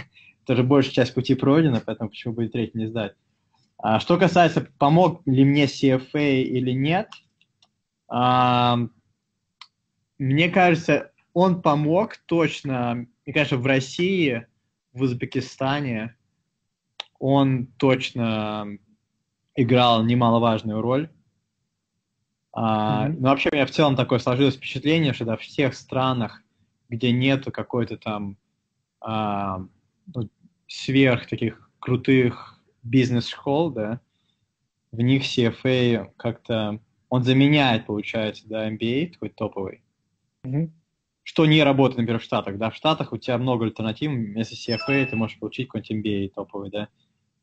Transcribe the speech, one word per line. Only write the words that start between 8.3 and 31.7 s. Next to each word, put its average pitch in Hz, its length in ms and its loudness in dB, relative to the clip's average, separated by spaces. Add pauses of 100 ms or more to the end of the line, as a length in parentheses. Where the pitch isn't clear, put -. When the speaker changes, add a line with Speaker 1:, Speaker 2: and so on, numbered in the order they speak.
Speaker 1:
мне 143 320 2
кажется, 170 600 2 (220)
он 180 280 2
помог 160 640 0
точно, 127 800 -2 (200)
мне 139 80 -10
кажется, 143 240 0
в 120 100 -4
России, 135 800 0 (460)
в 123 100 -10
Узбекистане 131 1120 -4 (1040)
он 135 480 2 (100)
точно 110 1000 -2 (800)
играл 120 500 4
немаловажную 117 760 2
роль. 131 280 -2 (1400)
А, 107 560 0
Speaker 2:
Мгм. 160 100 -4
Speaker 1:
ну, 127 100 0
вообще, 135 220 2
у 151 40 0
меня 139 100 2
в 135 60 -4
целом 143 260 2
такое 123 220 0
сложилось 131 360 2
впечатление, 143 580 0
что, 117 120 -6
да, 113 120 -4
в - 80 -18
тех 135 300 -2
странах, 127 640 -4 (480)
где 117 220 -2
нету 131 400 0
какой-то 113 460 -6
там, 104 400 -8 (640)
а, 101 640 -4 (480)
ну, 120 160 -8 (380)
сверх 131 600 2
таких - 420 -6 (100)